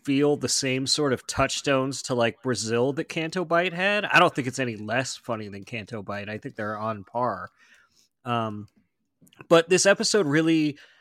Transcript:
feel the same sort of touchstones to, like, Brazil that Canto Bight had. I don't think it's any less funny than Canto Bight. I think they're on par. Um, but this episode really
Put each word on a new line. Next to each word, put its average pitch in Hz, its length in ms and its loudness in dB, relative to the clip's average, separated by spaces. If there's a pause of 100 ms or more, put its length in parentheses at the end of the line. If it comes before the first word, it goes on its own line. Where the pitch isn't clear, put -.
feel 143 320 2
the 131 120 -4
same 131 380 -2
sort 143 260 0
of - 140 -2
touchstones 135 760 0
to, 131 120 -4
like, 117 280 0
Brazil 117 500 0
that 160 160 -6
Canto 165 360 -4
Bight 170 280 0
had. 196 320 -2
I 143 160 4
don't 175 120 6
think 131 140 -4
it's 131 140 -4
any 120 160 -4
less 113 400 -4
funny 110 320 -8
than 98 160 -14
Canto 110 380 -10
Bight. 101 260 -10
I 107 100 -8
think 135 160 -14
they're 107 240 -6
on 107 240 -6
par. 113 460 -4 (760)
Um, 110 440 -4 (800)
but 165 200 6
this 180 180 4
episode 202 400 4
really 156 520 2 (220)